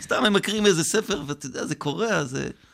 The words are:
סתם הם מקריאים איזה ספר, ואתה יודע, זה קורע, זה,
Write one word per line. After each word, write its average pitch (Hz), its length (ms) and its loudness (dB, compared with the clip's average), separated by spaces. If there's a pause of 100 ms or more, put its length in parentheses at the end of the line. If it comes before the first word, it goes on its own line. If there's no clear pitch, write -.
סתם - 240 0
הם 208 80 6
מקריאים 208 320 2
איזה 165 180 6
ספר, 202 440 0
ואתה 143 180 -8
יודע, 135 200 -6
זה 156 100 -2
קורע, 170 480 -2
זה, 135 260 -4 (240)